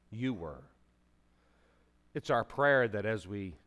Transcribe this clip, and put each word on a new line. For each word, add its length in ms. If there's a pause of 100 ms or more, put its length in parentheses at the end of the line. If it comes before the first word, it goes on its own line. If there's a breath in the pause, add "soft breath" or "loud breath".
(120)
you 240
were. 260 (1500 soft breath)
It's 160
our 140
prayer 460
that 180
as 200
we 280 (120)